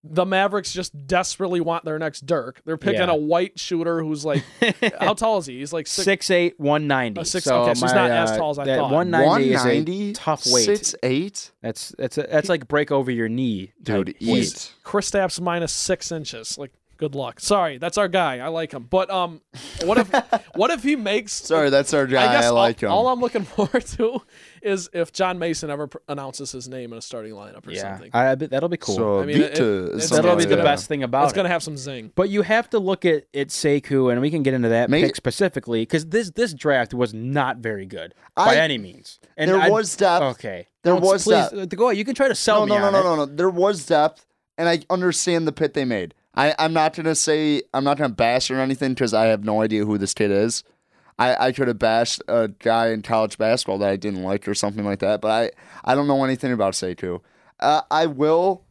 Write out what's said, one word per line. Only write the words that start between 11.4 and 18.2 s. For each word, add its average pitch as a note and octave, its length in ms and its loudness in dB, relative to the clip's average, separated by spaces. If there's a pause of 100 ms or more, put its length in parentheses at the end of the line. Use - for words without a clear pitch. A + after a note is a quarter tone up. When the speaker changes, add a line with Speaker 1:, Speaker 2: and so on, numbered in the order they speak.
Speaker 2:
That's, - 340 -10
that's C3 220 -6
a, D3 60 -4
that's D#3 260 0
like D3 180 0
break D3 220 0
over C3+ 200 0
your A#2 180 -2
knee A2+ 440 -4 (100)
Speaker 3:
Dude, G2+ 260 -2
Speaker 2:
type - 100 -12
Speaker 3:
eat. - 140 -4
Speaker 2:
weight. - 80 4
Speaker 1:
He's - 320 -6 (120)
Kristaps G3 560 -2
minus E3+ 320 -4
six - 400 -4
inches. C3 460 -10
Like, C#3 140 -12 (240)
good C#3+ 200 -4
luck. C3 240 -8
Sorry, E3+ 380 0
that's E3+ 200 -4
our G3+ 100 2
guy. E3 300 0